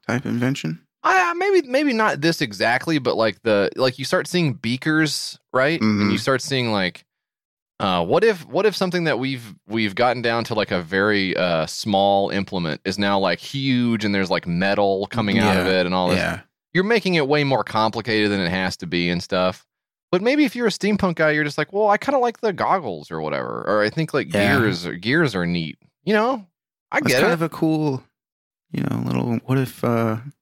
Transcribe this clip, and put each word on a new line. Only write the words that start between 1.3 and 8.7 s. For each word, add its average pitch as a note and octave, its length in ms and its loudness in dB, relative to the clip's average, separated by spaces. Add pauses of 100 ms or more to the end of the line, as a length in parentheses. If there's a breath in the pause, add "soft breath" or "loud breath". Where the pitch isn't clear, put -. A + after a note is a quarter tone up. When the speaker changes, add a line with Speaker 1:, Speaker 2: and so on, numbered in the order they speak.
Speaker 2:
I, - 40 -4
maybe, F4+ 320 2
maybe C4+ 260 2
not G#3+ 280 0
this E3 200 2
exactly, A#2+ 580 0
but, B2 180 0
like, A2 260 0
the, G2+ 320 4
like, B2+ 240 0
you C3+ 60 -8
start - 240 0
seeing E3 240 0
beakers, D3+ 840 -2 (160)
right? C#3+ 280 2
And G#2+ 220 2
you G2+ 40 4
Speaker 1:
Mm-hmm. A2 120 2
Speaker 2:
start B2+ 220 0
seeing, B2+ 300 -2
like, F#2+ 340 -2 (760)
uh, F2+ 240 0
what C#3+ 180 2
if, F#3+ 240 0
what F3 200 0
if G3 100 0